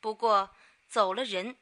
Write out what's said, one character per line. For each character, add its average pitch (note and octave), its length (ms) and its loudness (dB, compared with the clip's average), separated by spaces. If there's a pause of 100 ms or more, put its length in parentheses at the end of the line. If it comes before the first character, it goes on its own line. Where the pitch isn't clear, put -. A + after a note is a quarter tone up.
不 A3 140 -6
过 G#3 400 2 (340)
走 G3 240 2
了 A3+ 100 -4
人 G#3+ 400 -6